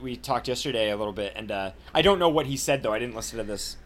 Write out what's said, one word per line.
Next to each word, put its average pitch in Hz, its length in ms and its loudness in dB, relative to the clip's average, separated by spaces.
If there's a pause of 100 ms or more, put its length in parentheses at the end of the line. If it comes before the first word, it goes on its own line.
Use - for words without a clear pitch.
we 127 140 -6
talked 120 320 -2
yesterday 123 420 0
a 104 80 0
little 104 160 -2
bit, 98 220 -4
and, 107 160 -8
uh, 95 200 -2 (220)
I 160 80 4
don't 196 160 6
know 175 120 6
what 151 180 2
he 135 100 -2
said 139 240 2
though. 110 120 0
I 110 40 0
didn't 120 180 -4
listen 113 220 -8
to 110 60 -4
this. 101 420 -6